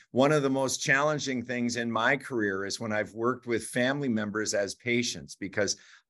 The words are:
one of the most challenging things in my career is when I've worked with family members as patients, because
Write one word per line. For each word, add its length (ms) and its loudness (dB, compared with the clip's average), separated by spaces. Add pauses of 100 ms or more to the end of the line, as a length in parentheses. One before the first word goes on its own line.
(100)
one 220 4
of 100 4
the 80 2
most 320 -2
challenging 600 0
things 340 -2
in 140 -2
my 240 2
career 520 -2
is 120 -6
when 140 -4
I've 220 -2
worked 320 0
with 220 0
family 400 0
members 440 0
as 220 0
patients, 640 -2
because 400 -2 (340)